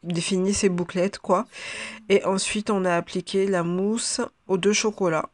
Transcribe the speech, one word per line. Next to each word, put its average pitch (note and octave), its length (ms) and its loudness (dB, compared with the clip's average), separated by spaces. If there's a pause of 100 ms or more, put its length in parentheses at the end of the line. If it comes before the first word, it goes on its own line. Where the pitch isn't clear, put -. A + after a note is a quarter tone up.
définit F#3 520 0
ses G3 140 2
bouclettes, F3+ 500 0
quoi. G3+ 280 0 (640)
Et G3 160 4
ensuite, G3 460 -2
on G3 140 2
a F3 100 2
appliqué F#3+ 540 -2
la F3 160 2
mousse G3 560 -2 (260)
aux F#3+ 100 2
deux F#3+ 160 4
chocolats. G3 600 0